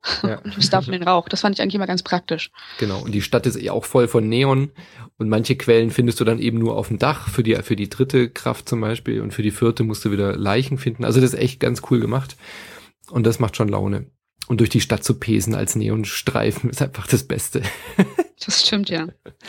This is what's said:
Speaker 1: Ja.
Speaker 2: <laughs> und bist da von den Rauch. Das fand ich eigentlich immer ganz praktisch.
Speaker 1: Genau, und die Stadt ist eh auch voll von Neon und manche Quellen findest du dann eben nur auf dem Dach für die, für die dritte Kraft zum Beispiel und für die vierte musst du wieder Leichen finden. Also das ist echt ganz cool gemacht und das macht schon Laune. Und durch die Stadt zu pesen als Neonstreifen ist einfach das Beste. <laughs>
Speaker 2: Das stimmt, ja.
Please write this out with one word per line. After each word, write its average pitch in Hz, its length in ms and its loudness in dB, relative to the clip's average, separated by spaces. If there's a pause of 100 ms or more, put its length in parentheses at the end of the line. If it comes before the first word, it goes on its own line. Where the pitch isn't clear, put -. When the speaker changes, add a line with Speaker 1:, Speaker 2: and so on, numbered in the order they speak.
(240)
Speaker 1:
Ja. 208 160 -2
Speaker 2:
<laughs> - 40 -16
und 202 120 -10
bist - 180 2
da 190 80 4
von 202 100 -4
den 180 120 -4
Rauch. 175 260 2
Das - 120 -4
fand 202 140 2
ich - 60 -2
eigentlich 196 140 0
immer 190 120 -2
ganz 180 160 -2
praktisch. - 480 -4 (260)
Speaker 1:
Genau, 101 240 -2
und 107 120 -6
die 101 80 2
Stadt - 240 0
ist 110 100 2
eh - 140 -6
auch 101 160 -4
voll 123 240 4
von 110 180 2
Neon 135 440 2 (460)
und 110 120 -2
manche 113 260 2
Quellen 117 360 4
findest 120 280 2
du 117 60 0
dann 113 140 2
eben 117 180 0
nur 113 180 0
auf 104 140 -4
dem 107 100 -4
Dach 143 300 0
für 123 140 0
die, 110 120 2
für 107 220 -2
die 101 120 -4
dritte 131 400 2
Kraft - 380 -6
zum 117 140 -2
Beispiel 113 400 -2
und 101 120 -6
für 104 100 -2
die 107 80 0
vierte 117 320 2
musst 110 200 -4
du 107 80 0
wieder 98 240 0
Leichen 120 420 0
finden. 120 280 -4
Also 127 160 6
das 127 120 6
ist - 60 -4
echt 127 220 -2
ganz 123 280 0
cool 120 120 4
gemacht 127 340 -2 (760)
und 113 140 2
das 113 140 2
macht 110 160 0
schon 107 140 0
Laune. 101 380 -2 (400)
Und 113 120 2
durch 113 100 4
die 113 120 2
Stadt - 240 -2
zu 127 140 2
pesen 110 360 0
als 101 200 -2
Neonstreifen 110 920 -2
ist - 120 -4
einfach 135 260 -6
das 131 160 2
Beste. - 380 -4 (340)
<laughs> 196 60 6 (440)
Speaker 2:
Das - 220 0
stimmt, 202 220 -2
ja. 165 180 -4 (420)